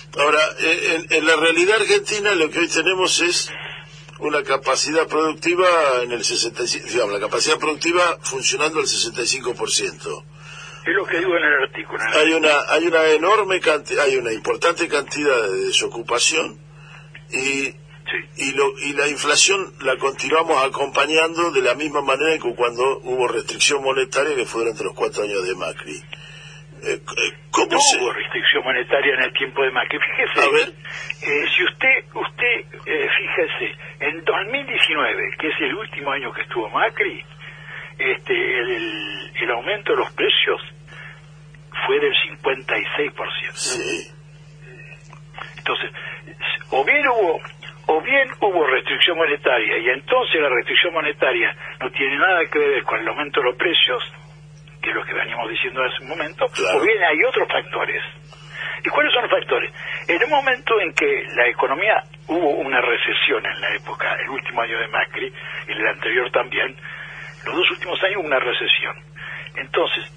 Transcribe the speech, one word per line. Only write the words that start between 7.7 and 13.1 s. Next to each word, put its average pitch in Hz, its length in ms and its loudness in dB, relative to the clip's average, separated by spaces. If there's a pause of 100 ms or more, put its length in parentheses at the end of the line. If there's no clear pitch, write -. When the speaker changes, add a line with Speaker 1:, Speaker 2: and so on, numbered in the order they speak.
Speaker 1:
funcionando 139 580 -2
al 135 80 0
sesenta 117 360 -2
y 113 40 -2
cinco 123 300 -2
por 104 140 -6
ciento. - 520 -4 (640)
Speaker 2:
Es 175 100 0
lo 202 120 2
que 170 120 -2
digo 175 180 2
en 160 80 0
el 147 180 4
artículo, - 400 -6
en 113 60 0
el - 60 0
Speaker 1:
Hay 156 60 6 (140)
Speaker 2:
artículo. 165 40 2
Speaker 1:
una, 151 360 4
hay 165 120 4
una 160 200 6
enorme 185 540 4